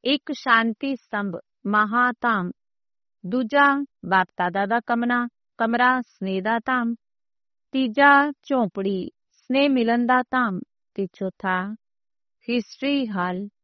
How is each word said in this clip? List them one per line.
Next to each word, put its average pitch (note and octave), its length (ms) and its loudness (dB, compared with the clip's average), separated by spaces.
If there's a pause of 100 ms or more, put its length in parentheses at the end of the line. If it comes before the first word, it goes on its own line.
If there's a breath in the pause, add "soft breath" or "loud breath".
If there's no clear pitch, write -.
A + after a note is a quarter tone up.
ਇੱਕ C#4+ 280 -2
ਸ਼ਾਂਤੀ A#3 640 0
ਸਤੰਭ G3+ 400 -6 (300)
ਮਹਾਧਾਮ, G#3+ 840 0 (760)
ਦੂਜਾ C#4 580 2 (220)
ਬਾਪ F#3 300 2
ਦਾਦਾ F#3 300 -2
ਦਾ A#3 140 0
ਕਮਨਾ, A#3+ 480 -2 (300)
ਕਮਰਾ B3 420 2
ਸਨੇਹ F#3+ 420 -6
ਦਾ A3+ 160 -2
ਧਾਮ, A#3 360 -2 (800)
ਤੀਜਾ C#4 580 4
ਝੌਂਪੜੀ G3 800 -4 (200)
ਸਨੇਹ C#4 400 0
ਮਿਲਨ A#3+ 360 2
ਦਾ B3+ 160 2
ਧਾਮ, A#3+ 380 -2 (340)
ਤੇ G3 120 -4
ਚੌਥਾ F#3+ 680 -4 (760)
ਹਿਸਟਰੀ C4 600 -2
ਹਾਲ। F#3 400 -4 (160)